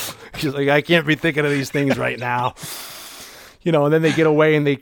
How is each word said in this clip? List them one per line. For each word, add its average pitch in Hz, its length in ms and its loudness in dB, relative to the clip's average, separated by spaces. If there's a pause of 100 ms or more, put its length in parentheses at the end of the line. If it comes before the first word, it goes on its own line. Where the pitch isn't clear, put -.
(380)
He's 135 160 -4
like, 139 160 -2
"I 147 120 4
can't 165 240 2
be 151 100 2
thinking 151 280 -2
of 147 80 0
these 139 180 -2
things 139 280 0
right 127 200 -4
now." 123 360 -4 (1080)
You 175 100 -2
know, 147 140 4
and 147 60 2
then 160 120 2
they 156 100 2
get 160 140 4
away 156 280 4
and 147 120 2
they, 143 140 0